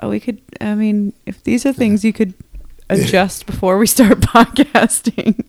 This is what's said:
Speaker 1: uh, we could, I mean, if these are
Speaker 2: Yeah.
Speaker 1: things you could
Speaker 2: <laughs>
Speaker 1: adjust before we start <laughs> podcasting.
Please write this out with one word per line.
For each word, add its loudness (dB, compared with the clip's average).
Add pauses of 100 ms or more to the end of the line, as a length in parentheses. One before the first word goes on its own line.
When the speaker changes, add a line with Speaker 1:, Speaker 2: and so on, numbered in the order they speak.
Speaker 1:
uh, -6
we -4
could, -8 (200)
I -4
mean, 0 (140)
if -14
these 0
are 0
Speaker 2:
Yeah. 0
Speaker 1:
things 0
you 2
could -2 (280)
Speaker 2:
<laughs> -14
Speaker 1:
adjust 0
before -2
we 2
start 4
<laughs> -
podcasting. 0